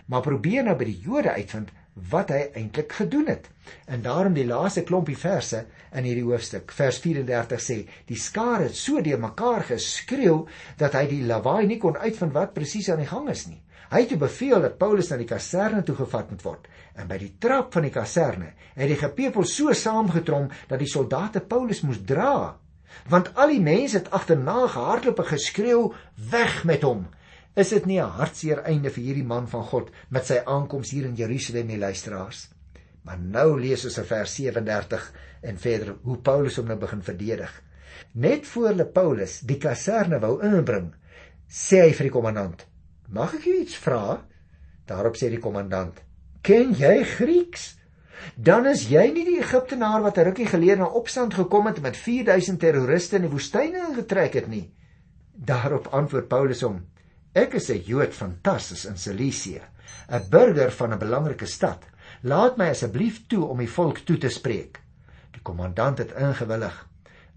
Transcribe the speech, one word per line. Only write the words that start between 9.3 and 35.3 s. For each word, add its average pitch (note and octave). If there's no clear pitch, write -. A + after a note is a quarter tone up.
geskreeu D#3+
dat C#3+
hy C#3+
die C#3
lawaai B2
nie A#3
kon D#3
uitvind F#3
wat F#3
presies F3+
aan D#3
die C3+
gang C4+
is -
nie. E2
Hy G3+
het B3+
toe F3
beveel A3+
dat C3+
Paulus G3+
na C#3
die A#2
kaserne G3
toe C3
gevat A#2
moet G2
word. D#2+
En F#2+
by F#2+
die F#2+
trap C4
van D#3
die C3
kaserne G#2
het C#3
die D3
gepepel G#3+
so C#4+
saamgetrom E3
dat C3
die C#3+
soldate D3
Paulus B3
moes G#2+
dra, D3+
want F3
al D4
die G#3
mense G#3+
het -
agterna F3
gehardloop G3+
en -
geskreeu, A#3
"Weg A#3
met D3+
hom." G#2+
Is F#3+
dit G3
nie F#3+
'n G#2+
hartseer D3+
einde D3
vir B2
hierdie C3+
man A#2+
van A#2
God A#2
met B2+
sy B2
aankoms C#3
hier C3+
in B2
Jerusalem A#2
nie, A2
luisteraars? G2
Maar F2+
nou B2+
lees B2+
ons A2+
in G#2
vers G#2
sewendertig G#2+